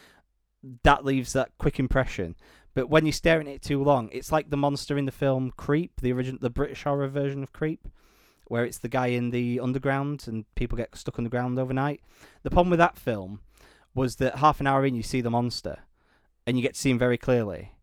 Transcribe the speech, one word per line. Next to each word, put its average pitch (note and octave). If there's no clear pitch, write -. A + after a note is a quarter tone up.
that C#3+
leaves C3+
that C3
quick -
impression. B2
But B2+
when D#3
you're D3
staring D#3+
at C#3
it -
too C#3+
long, C3+
it's C3
like D#3
the C#3+
monster C#3+
in C#3
the C3
film C3
Creep, -
the B2
origin-, B2+
the B2
British -
horror C#3+
version C#3
of C3+
Creep, -
where A#2
it's -
the A#2+
guy B2+
in B2
the A#2+
underground C3+
and A2
people A#2+
get -
stuck -
underground B2
overnight. C3
The -
problem F3+
with E3+
that E3+
film G#2
was C3
that B2+
half D3
an C#3
hour C3+
in, C3
you A#2
see B2+
the A#2
monster, A#2+
and B2+
you B2
get B2+
to -
see C#3
him B2
very B2
clearly. G#2